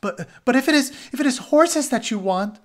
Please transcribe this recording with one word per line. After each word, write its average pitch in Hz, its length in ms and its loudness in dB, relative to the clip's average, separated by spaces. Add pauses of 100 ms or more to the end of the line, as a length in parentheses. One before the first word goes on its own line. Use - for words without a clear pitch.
But, 180 260 -8 (180)
but 240 100 2
if 262 120 4
it 311 80 4
is, 285 160 2 (200)
if 254 80 -10
it 294 60 0
is 262 120 0
horses 311 520 2
that 226 220 -4
you 214 80 -4
want 190 460 -4